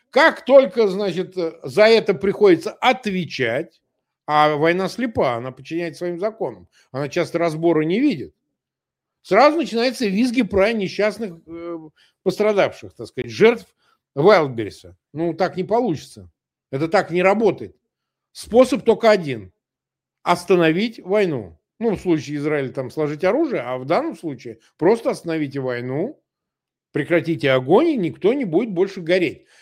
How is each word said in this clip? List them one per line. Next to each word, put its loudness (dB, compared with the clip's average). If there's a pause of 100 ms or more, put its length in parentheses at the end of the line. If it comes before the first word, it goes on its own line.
(100)
Как 2
только, 6
значит, -4
за -2
это 4
приходится 2
отвечать, -4 (440)
а 4
война 0
слепа, -2
она -8
подчиняется -10
своим -8
законам, -8 (240)
она -6
часто -4
разбора 0
не -2
видит. -2 (880)
Сразу 4
начинаются -2
визги 0
про 2
несчастных, -4 (120)
э, -12 (460)
пострадавших, 0
так -14
сказать, -10
жертв 2 (480)
Вайлдберриса. 0 (180)
Ну, -4
так -4
не -4
получится. -4 (420)
Это -4
так 0
не 0
работает. 2 (560)
Способ 2
только 4
один. -2 (680)
Остановить 0
войну. -4 (220)
Ну, -2
в -12
случае -2
Израиля -4
там -10
сложить -6
оружие, 0
а -6
в -12
данном -2
случае -12 (180)
просто 2
остановите -6
войну, -6 (720)
прекратите 0
огонь, 4
и 0
никто -2
не -4
будет -2
больше -2
гореть. -2 (160)